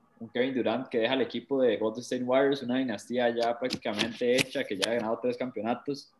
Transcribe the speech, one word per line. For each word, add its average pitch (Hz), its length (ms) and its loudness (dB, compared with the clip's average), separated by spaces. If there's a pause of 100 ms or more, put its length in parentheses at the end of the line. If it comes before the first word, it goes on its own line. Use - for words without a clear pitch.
(200)
Un 113 100 -12
Kevin 131 240 0
Durant 117 340 0
que 120 120 0
deja 127 140 2
al 135 80 2
equipo 120 400 -2
de 120 160 4
Golden 110 240 -2
State 123 220 -4
Warriors, 135 400 4
una 123 140 -2
dinastía 123 520 0
ya 117 280 0
prácticamente 120 800 0
hecha, 127 280 0
que 101 140 -6
ya 92 140 2
ha 117 40 0
ganado 113 260 -2
tres 123 160 -2
campeonatos 127 840 -6